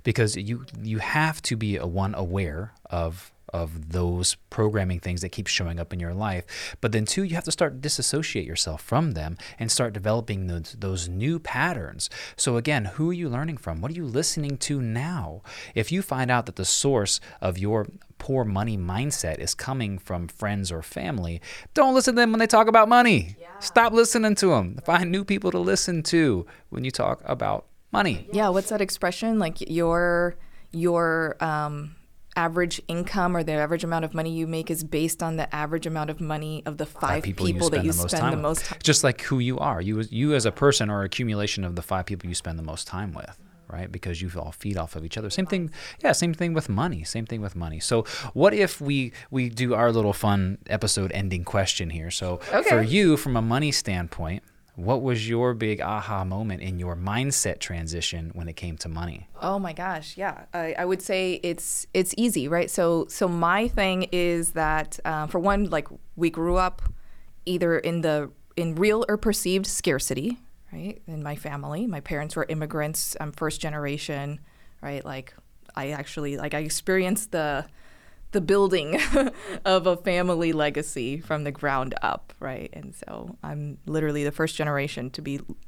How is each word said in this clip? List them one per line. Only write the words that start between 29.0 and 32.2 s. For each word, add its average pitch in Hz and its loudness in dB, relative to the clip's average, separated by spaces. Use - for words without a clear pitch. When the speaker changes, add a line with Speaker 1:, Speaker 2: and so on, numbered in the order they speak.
Speaker 2:
Like, 165 -2
your, 170 2
your, 165 2
um, 151 -4